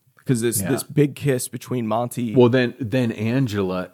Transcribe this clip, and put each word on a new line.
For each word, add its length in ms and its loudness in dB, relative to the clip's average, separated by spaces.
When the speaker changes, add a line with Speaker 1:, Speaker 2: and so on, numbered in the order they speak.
Speaker 1:
'Cause 160 0
this, 200 -2
Speaker 2:
Yeah. 100 -2
Speaker 1:
this 120 -2
big 320 0
kiss 320 -2
between 400 -6
Monty 480 -2
Speaker 2:
Well, 140 8
then, 320 2
then 320 0
Angela 800 -2